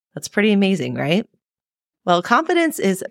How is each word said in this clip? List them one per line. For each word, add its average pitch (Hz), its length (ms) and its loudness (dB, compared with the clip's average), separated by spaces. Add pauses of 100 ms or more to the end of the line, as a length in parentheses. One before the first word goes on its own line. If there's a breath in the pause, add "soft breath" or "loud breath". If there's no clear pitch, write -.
(140)
That's 151 140 -14
pretty 214 240 0
amazing, 190 440 0
right? 156 320 -2 (840)
Well, 175 140 2
confidence 320 560 0
is 190 320 0